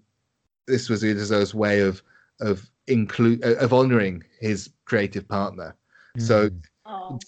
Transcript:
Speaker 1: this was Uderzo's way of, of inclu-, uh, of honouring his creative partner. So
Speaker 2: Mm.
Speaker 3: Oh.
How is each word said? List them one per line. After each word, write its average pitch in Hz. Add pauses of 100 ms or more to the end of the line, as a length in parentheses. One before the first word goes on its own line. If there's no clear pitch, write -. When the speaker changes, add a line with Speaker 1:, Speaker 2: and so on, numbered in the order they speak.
(640)
Speaker 1:
this 123
was 107
Uderzo's 104
way 104
of, 98 (380)
of 101 (200)
inclu-, 117
uh, 117
of 120
honouring 117 (160)
his 107 (140)
creative 101
partner. 92 (420)
So 110
Speaker 2:
Mm. 87 (240)
Speaker 3:
Oh. 185